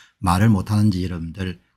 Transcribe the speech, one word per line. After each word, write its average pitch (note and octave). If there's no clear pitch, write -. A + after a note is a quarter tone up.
말을 F#2
못하는지 G#2
여러분들 F2